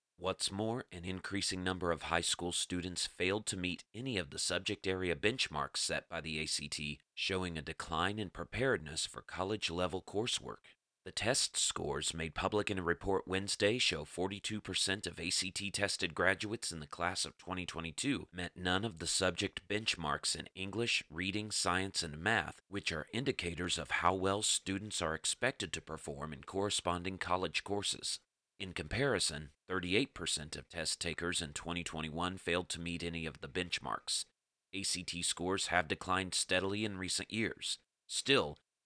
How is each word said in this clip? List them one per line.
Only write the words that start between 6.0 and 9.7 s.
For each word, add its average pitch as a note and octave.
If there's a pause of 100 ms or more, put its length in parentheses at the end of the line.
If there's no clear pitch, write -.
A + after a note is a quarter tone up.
by E2
the D#2
A D#2+
C D2
T, D2 (160)
showing F#2
a D2
decline E2+
in F#2+
preparedness E2+
for -
college-level F2+